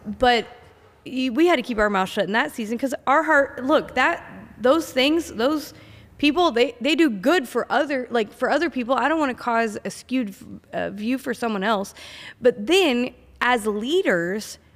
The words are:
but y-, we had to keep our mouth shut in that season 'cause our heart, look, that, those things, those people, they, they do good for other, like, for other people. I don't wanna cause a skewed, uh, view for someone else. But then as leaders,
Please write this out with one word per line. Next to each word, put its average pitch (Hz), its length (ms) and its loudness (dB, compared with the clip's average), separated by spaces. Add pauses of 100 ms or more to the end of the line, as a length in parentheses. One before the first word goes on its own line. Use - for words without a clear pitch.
(180)
but 240 300 2 (580)
y-, 262 280 -4
we 311 140 6
had 339 100 4
to 254 40 0
keep 220 160 -6
our 208 120 4
mouth 190 200 0
shut 208 160 0
in 175 60 -4
that 254 220 0
season 226 240 -6
'cause 254 160 -2 (120)
our 302 180 4
heart, 277 420 2
look, 269 300 2
that, 294 280 0 (360)
those 285 320 2
things, 302 420 2
those 277 400 -2 (440)
people, 302 340 2
they, 240 300 2
they 285 140 2
do 320 160 4
good 240 360 0
for - 240 -4
other, 269 380 0
like, 226 240 -2
for - 160 -2
other 294 220 0
people. 254 240 -4
I 240 120 0
don't 320 120 0
wanna 269 160 -2
cause 226 500 -2
a 190 60 -8
skewed, 247 420 -6 (400)
uh, 170 160 -4
view 208 300 -6
for 262 160 -6
someone 220 280 -4
else. 202 300 -2 (480)
But 240 240 2
then 269 480 2 (260)
as 240 280 0
leaders, 214 880 -2 (180)